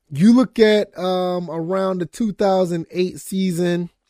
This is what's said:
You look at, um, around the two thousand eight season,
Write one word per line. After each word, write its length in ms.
You 220
look 260
at, 400
um, 520
around 480
the 80
two 260
thousand 580
eight 300
season, 720